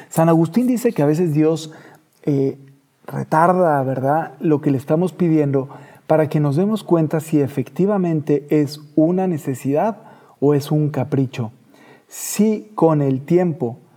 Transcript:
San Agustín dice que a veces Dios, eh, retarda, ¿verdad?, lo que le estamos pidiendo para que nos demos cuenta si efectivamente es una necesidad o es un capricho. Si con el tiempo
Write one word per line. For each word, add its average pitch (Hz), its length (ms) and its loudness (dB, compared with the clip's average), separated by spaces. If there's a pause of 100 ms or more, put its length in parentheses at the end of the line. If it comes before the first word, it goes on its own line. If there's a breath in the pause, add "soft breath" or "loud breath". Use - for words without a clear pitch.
San 165 200 2
Agustín 165 380 2
dice 240 260 0
que - 80 -2
a 143 60 4
veces 156 260 0
Dios, 156 400 0 (500 loud breath)
eh, 135 360 -2 (480)
retarda, 160 760 2
¿verdad?, 131 560 -2
lo 151 220 0
que 147 100 0
le 135 60 0
estamos 160 360 -2
pidiendo 143 560 0 (400 loud breath)
para 156 180 4
que 156 120 -2
nos 143 160 0
demos 202 280 -2
cuenta 165 360 0
si 151 200 -2
efectivamente 156 1080 -2
es 147 320 0 (140)
una 180 320 2
necesidad 147 680 -2 (420 loud breath)
o 143 160 2
es 143 160 -2
un 151 180 2
capricho. 127 600 -4 (560 soft breath)
Si - 680 -2
con 156 300 2
el 135 180 0
tiempo 160 560 -2 (200 soft breath)